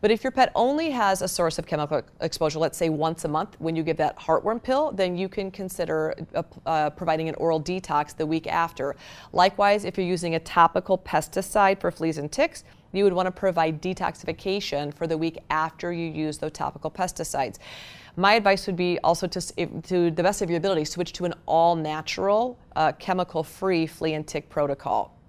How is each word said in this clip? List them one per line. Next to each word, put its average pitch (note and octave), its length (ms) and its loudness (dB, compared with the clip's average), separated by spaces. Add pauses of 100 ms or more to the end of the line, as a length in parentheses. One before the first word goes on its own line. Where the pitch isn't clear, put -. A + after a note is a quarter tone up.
But G#3 100 4
if A3 120 0
your C4 80 0
pet C4 220 2
only D4 380 2
has G3+ 320 0
a F#3 40 -2
source E3+ 300 0
of E3 80 -8
chemical D3+ 380 -2 (180)
exposure, D#3 380 -2
let's D#3 180 0
say E3 120 2
once D#3+ 360 -2
a - 20 0
month D#3 300 -2
when E3 180 -4
you D#3+ 60 -2
give D#3+ 160 -2
that - 220 0
heartworm G#3+ 420 2
pill, C#4 300 0
then F#3 260 0
you F#3+ 100 -2
can F#3+ 220 -6
consider, D#3+ 640 -4 (220)
uh, - 80 -2 (240)
uh, D#3 240 2
providing D#3+ 360 -2
an D#3 80 -4
oral D#3+ 240 2
detox D3+ 560 -2
the D#3+ 100 -2
week D#3+ 200 0
after. E3 500 -2 (380)
Likewise, G3+ 500 4
if F#3 140 -6
you're F#3+ 80 0
using E3+ 300 0
a E3 40 2
topical F3 560 4
pesticide F#3+ 840 2
for F3 100 0
fleas D#3+ 300 -4
and D3 120 -6
ticks, - 340 -2 (260)
you G3 120 2
would G3 100 6
want F#3 120 0
to F#3 60 -2
provide E3 500 0
detoxification F3 1120 -4
for - 140 -6
the D#3+ 100 0
week D#3+ 200 -2 (120)
after D#3+ 420 -2
you E3+ 160 -4
use D#3 300 -4
those D#3 140 -6
topical D3 380 -6
pesticides. C#3 680 -6 (580)
My G3 200 6
advice G3+ 320 4
would F#3 100 -4
be F3 220 2
also E3+ 280 2
to, E3+ 100 -4
s-, - 200 -6
if, E3+ 120 -2 (140)
to F3 280 2
the E3 120 -2
best G3 180 2
of F3 80 -2
your E3+ 80 0
ability, E3 280 0
switch F3 280 -6
to F3+ 120 -6
an E3+ 80 -2 (120)
all-natural, E3+ 1120 2 (180)
uh, D#3 180 4
chemical-free F3 920 -2
flea D#3+ 260 -4
and D3+ 120 -4
tick - 240 -8
protocol. C#3 680 -2 (120)